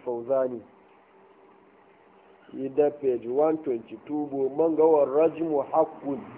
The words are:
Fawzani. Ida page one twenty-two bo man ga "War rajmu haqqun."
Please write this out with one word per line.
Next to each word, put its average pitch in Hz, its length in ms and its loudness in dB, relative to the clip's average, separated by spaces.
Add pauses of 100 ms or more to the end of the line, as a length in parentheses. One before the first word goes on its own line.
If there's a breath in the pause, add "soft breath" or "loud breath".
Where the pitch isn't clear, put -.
Fawzani. 123 580 -2 (1900)
Ida 135 380 0
page 120 360 -2
one 151 360 2
twenty-two 135 640 -6
bo 135 220 -2
man 156 260 0
ga 156 80 4
"War 156 240 6
rajmu 156 640 2
haqqun." 139 480 -2 (180)